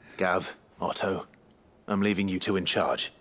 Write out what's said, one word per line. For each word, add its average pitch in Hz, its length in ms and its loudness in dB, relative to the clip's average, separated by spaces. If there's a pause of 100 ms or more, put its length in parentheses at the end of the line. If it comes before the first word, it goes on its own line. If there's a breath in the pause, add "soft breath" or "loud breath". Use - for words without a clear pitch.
(160)
Gav, 90 400 0 (240)
Otto, 95 460 -2 (600)
I'm 101 140 0
leaving 101 280 2
you 95 100 0
two 98 180 0
in 92 80 0
charge. - 560 0